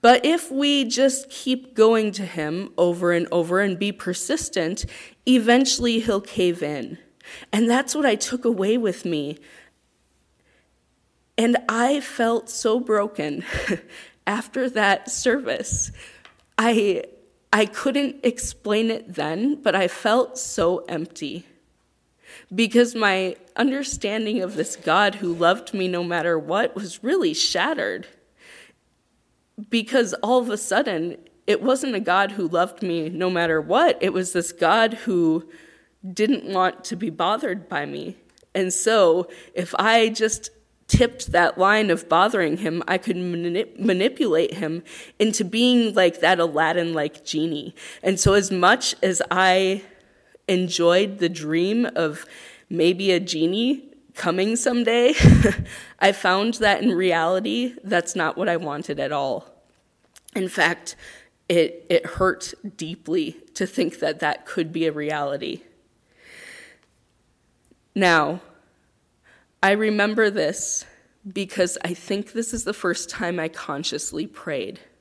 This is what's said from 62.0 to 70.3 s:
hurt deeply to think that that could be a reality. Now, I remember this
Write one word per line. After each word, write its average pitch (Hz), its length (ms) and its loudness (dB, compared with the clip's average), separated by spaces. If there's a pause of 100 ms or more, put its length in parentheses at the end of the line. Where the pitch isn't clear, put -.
hurt - 480 -2 (240)
deeply 160 600 -6 (180)
to 185 100 -2
think 180 340 -4
that 156 200 -4
that - 260 -4
could 160 260 -4
be 165 140 -2
a 156 60 0
reality. 143 720 -6 (2250)
Now, 170 440 4 (1200)
I 196 80 4
remember 214 580 2
this 185 560 -4 (480)